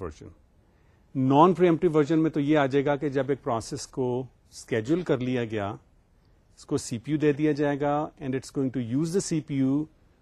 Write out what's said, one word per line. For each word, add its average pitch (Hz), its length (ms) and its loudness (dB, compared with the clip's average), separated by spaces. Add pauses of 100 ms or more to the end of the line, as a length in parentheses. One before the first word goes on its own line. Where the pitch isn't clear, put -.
ورژن۔ 92 260 -12 (880)
نان 139 380 6
پری 175 140 4
ایمپٹیو 165 240 2
ورژن 156 280 2
میں 160 120 2
تو 156 80 -2
یہ 147 180 2
آ 143 80 4
جائے 135 200 0
گا 143 100 2
کہ 147 140 -4
جب 135 200 -2
ایک 139 140 -4
پروسیس 127 440 -6
کو 131 200 -6 (440)
اسکیڈول 131 500 -2
کر 151 160 0
لیا 123 280 -2
گیا، 107 300 -6 (800)
اس - 80 -20
کو 147 120 -2
سی 123 200 -6
پی 127 140 -8
یو 156 60 0
دے 147 160 4
دیا 151 180 0
جائے 143 280 0
گا، 143 160 0 (280)
and 135 120 -4
it's - 220 -8
going 135 200 -2
to 123 160 -4
use 160 220 0
the 196 120 0
C 165 200 -2
P 139 160 -2
U 131 100 2 (480)